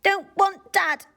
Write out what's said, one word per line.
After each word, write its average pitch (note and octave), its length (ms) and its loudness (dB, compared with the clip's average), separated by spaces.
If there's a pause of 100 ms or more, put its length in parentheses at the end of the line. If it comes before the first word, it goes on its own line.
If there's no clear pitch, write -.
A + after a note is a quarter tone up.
Don't G4 320 0
want G4 360 -2
Dad D#4 340 -2 (100)